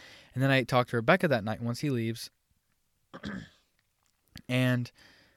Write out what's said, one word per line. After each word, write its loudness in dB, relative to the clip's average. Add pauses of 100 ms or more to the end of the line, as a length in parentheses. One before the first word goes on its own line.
(360)
And 0
then 4
I 4
talked 0
to -2
Rebecca 4
that 2
night -6
once -4
he -2
leaves. -4 (840)
<clears throat> -18 (1300)
And 0 (460)